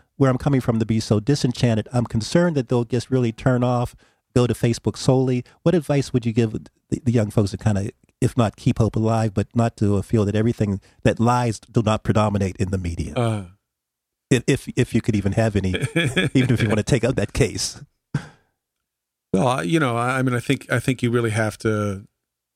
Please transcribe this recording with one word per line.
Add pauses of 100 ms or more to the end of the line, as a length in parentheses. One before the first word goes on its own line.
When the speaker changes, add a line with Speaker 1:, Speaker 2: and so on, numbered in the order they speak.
(160)
Speaker 1:
where
I'm
coming
from,
to
be
so
disenchanted,
I'm
concerned
that
they'll
just
really
turn
off, (400)
go
to
Facebook
solely. (180)
What
advice
would
you
give (380)
the,
the
young
folks
to
kinda, (300)
if
not
keep
hope
alive,
but
not
to,
uh,
feel
that
everything, (240)
that
lies
do
not
predominate
in
the
media?
Speaker 2:
Uh. (840)
Speaker 1:
If,
if,
if
you
could
even
have
any,
Speaker 2:
<laughs> (400)
Speaker 1:
even
if
you
wanna
take
up
that
case. (1500)
Speaker 2:
Well,
I,
you
know,
I,
I
mean,
I
think,
I
think
you
really
have
to, (500)